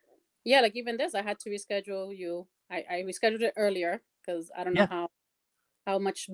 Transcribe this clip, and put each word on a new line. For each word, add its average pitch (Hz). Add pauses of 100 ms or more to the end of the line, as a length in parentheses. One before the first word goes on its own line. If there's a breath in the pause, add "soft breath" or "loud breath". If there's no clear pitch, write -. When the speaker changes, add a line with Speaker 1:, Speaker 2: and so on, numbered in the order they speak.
(440)
Speaker 1:
Yeah, 262
like, 214
even 233
this, 311
I 202
had 208
to 220
reschedule 202
you. 175 (240)
I, 175
I 180
rescheduled 220
it 226
earlier 190 (220)
'cause 170
I 180
don't 180
know 196
Speaker 2:
Yeah. 196
Speaker 1:
how, 175 (800)
how 196
much 196